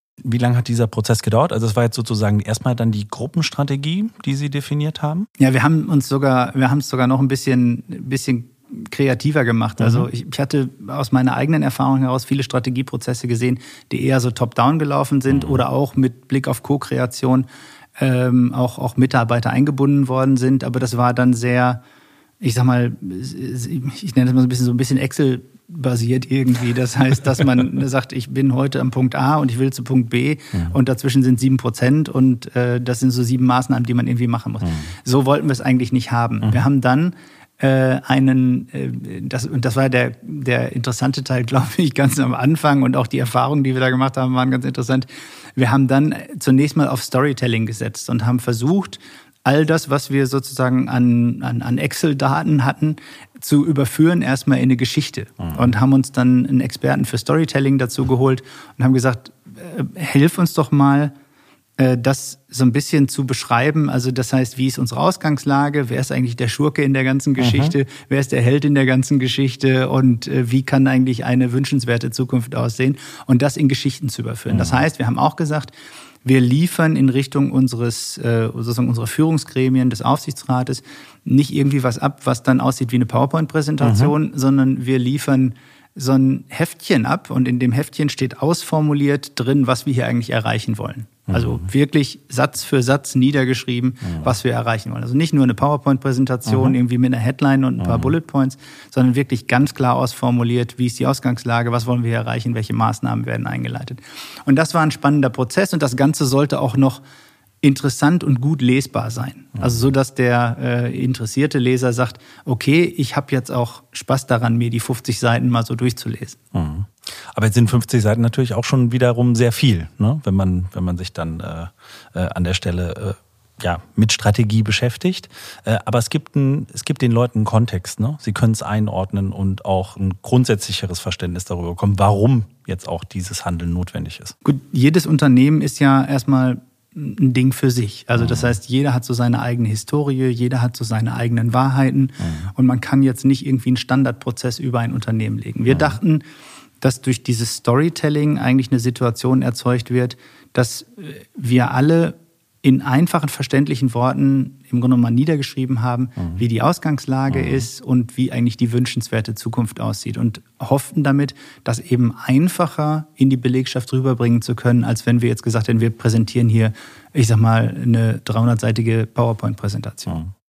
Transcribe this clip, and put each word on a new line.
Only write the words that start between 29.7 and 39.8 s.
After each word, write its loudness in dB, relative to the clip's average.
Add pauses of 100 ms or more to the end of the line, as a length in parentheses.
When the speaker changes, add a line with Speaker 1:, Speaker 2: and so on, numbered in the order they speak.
Speaker 2:
zu -8
Punkt 0
B 0 (160)
Speaker 1:
Mhm. -4
Speaker 2:
und 2
dazwischen 2
sind 4
sieben 2
Prozent 0
und, 2
äh, 0
das -2
sind 2
so 0
sieben 0
Maßnahmen, 2
die -2
man 0
irgendwie 0
machen -4
muss. -6
Speaker 1:
Mhm. -2 (360)
Speaker 2:
So 2
wollten 2
wir 2
es -4
eigentlich 2
nicht -2
haben. 0
Speaker 1:
Mhm. 2
Speaker 2:
Wir 2
haben 4
dann, 2 (440)
äh, 2
einen, 2
äh, -8
das, -6
und -4
das 0
war 2